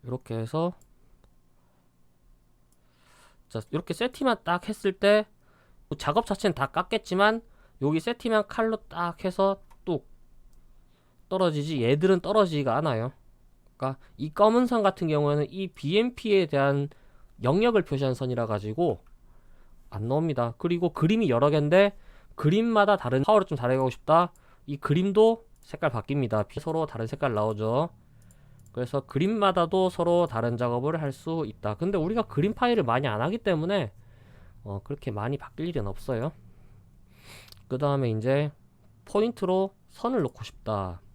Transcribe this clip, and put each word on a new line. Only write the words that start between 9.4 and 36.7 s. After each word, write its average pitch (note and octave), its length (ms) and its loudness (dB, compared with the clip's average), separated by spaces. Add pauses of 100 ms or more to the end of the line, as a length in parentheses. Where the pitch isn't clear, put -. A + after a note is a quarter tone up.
뚝 - 240 -4 (1200)
떨어지지, D#3 540 0
얘들은 E3 380 4
떨어지지가 D#3 560 2
않아요. C3+ 360 -2 (640)
그러니까 C3 240 -6 (160)
이 D#3 160 -6
검은 A3+ 340 4
선 A#3 160 0
같은 F#3+ 260 0
경우에는 D3 420 0
이 F#3 180 -6
비엠피에 G3+ 760 0
대한 C#3+ 420 0 (540)
영역을 G3+ 400 2
표시한 C3+ 320 -2
선이라 A#2+ 320 -2
가지고 A2 540 -2 (920)
안 G#2 180 -6
나옵니다. C3 480 -2
그리고 F3 360 -2
그림이 G3 360 2
여러 B2+ 220 4
개인데 D#3+ 460 4 (400)
그림마다 G#3 600 4
다른 C3 260 0
파워를 G#3 240 4
좀 D3 120 -4
다르게 B2 180 2
하고 C3 140 2
싶다. E3+ 420 2 (320)
이 C#3+ 120 -8
그림도 G3+ 680 2 (140)
색깔 - 300 -4
바뀝니다. A2+ 560 -2 (140)
서로 D#3+ 260 -2
다른 A2+ 200 -6
색깔 C3 280 -4
나오죠. A2 560 0 (840)
그래서 B2+ 280 -4
그림마다도 F#3 920 0
서로 F3 360 2
다른 A#2 300 -2
작업을 B2 440 -2
할 C#3+ 120 -4
수 D#3+ 340 -6
있다. G#2+ 300 -6
근데 F#3+ 220 -2
우리가 G#3 240 0
그림 G3 320 0
파일을 A#3+ 280 2
많이 B2+ 240 0
안 G#2+ 160 -2
하기 G3 160 -2
때문에, E3+ 540 -2 (720)
어, G2 200 -8
그렇게 - 260 -8
많이 A2 280 -4
바뀔 - 300 -10
일은 C3+ 180 -4
없어요. B2 460 -6 (1400)